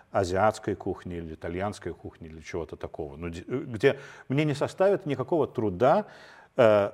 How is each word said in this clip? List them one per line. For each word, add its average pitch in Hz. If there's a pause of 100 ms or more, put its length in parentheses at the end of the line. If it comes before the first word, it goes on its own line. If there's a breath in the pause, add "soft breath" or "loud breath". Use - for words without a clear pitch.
(120 loud breath)
азиатской 98
кухни 90
или 82
итальянской 90
кухни -
или 80
чего-то 82
такого. 73
Ну, 85
де-, 82
э, 123
где 131 (300 loud breath)
мне 143
не 147
составит 180
никакого 147
труда, 120 (500 loud breath)
э, 107